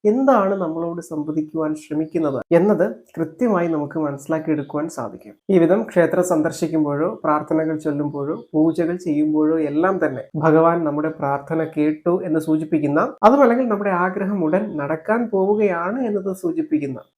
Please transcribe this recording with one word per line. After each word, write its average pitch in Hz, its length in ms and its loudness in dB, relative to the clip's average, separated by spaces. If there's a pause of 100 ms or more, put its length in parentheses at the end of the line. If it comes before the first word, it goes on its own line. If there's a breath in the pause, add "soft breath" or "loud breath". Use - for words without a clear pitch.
(100)
എന്താണ് 233 520 4
നമ്മളോട് 170 380 -4 (100)
സംവദിക്കുവാൻ 156 640 -4 (100)
ശ്രമിക്കുന്നത് 156 560 -2 (200)
എന്നത് 185 260 4 (320)
കൃത്യമായി 175 580 0
നമുക്ക് 147 320 -4
മനസ്സിലാക്കിയെടുക്കുവാൻ 151 800 -4 (100)
സാധിക്കും. 117 380 -12 (180)
ഈ 185 100 6
വിധം 185 280 4
ക്ഷേത്രം 175 400 2
സന്ദർശിക്കുമ്പോഴോ 156 800 0 (140)
പ്രാർത്ഥനകൾ 156 600 0
ചൊല്ലുമ്പോഴോ 143 520 -4 (180)
പൂജകൾ 165 500 2
ചെയ്യുമ്പോഴോ 151 540 0 (120)
എല്ലാം 175 240 0 (100)
തന്നെ 135 200 -4 (200)
ഭഗവാൻ 165 440 4
നമ്മുടെ 151 320 -2
പ്രാർത്ഥന 143 560 -2
കേട്ടു 156 380 0 (160)
എന്ന് 156 180 2
സൂചിപ്പിക്കുന്ന, 156 580 0 (220)
അതുമല്ലെങ്കിൽ 254 460 4
നമ്മുടെ 202 200 -2 (120)
ആഗ്രഹം 196 420 -4
ഉടൻ 190 160 0 (160)
നടക്കാൻ 160 420 -2 (120)
പോവുകയാണ് 196 760 0
എന്നത് 196 240 -4 (100)
സൂചിപ്പിക്കുന്ന 151 560 -2 (200)